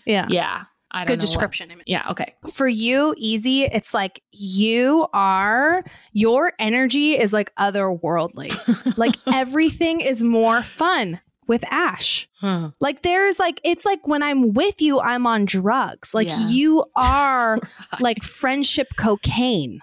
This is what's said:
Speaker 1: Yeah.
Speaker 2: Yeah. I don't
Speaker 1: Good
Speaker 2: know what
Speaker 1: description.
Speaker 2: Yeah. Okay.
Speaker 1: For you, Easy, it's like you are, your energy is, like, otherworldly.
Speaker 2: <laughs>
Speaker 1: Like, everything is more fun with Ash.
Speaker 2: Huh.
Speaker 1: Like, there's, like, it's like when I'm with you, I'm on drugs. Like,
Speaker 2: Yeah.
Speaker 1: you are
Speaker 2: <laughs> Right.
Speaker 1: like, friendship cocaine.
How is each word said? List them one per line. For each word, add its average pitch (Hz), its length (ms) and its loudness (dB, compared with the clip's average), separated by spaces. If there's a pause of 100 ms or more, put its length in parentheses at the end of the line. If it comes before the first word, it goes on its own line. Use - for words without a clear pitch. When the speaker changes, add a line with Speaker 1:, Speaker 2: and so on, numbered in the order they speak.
Speaker 1:
Yeah. 202 240 0
Speaker 2:
Yeah. 175 360 -2 (260)
I 180 100 -8
don't 175 80 -4
Speaker 1:
Good 254 40 0
Speaker 2:
know - 20 2
what 165 120 -2
Speaker 1:
description. 170 600 -4
Speaker 2:
Yeah. - 240 -4
Okay. - 240 -8 (180)
Speaker 1:
For 269 160 0
you, 247 500 2
Easy, 226 460 0
it's - 280 -2
like 196 300 -4 (100)
you 226 800 2
are, 214 720 2 (280)
your 233 460 2
energy 262 600 2
is, 202 140 2
like, 208 240 -2
otherworldly. 175 960 -2 (400)
Speaker 2:
<laughs> - 40 -6
Speaker 1:
Like, 226 200 2 (160)
everything 311 680 0
is 254 220 -2
more 226 400 2
fun 262 580 -2 (260)
with 233 240 0
Ash. - 580 -2 (120)
Speaker 2:
Huh. 175 300 -2 (100)
Speaker 1:
Like, 269 220 -2
there's, 381 360 2
like, 359 240 -2
it's 349 220 0
like 392 220 0
when 294 160 0
I'm 269 300 2
with 349 280 0
you, 294 200 2
I'm 247 260 0
on 220 180 2
drugs. 196 680 -2
Like, 220 140 0
Speaker 2:
Yeah. 214 200 -2
Speaker 1:
you 302 360 4 (120)
are 254 640 2
Speaker 2:
<laughs> - 320 -16
Right. 202 80 -10
Speaker 1:
like, 233 220 -2
friendship 269 720 -2
cocaine. 208 880 -2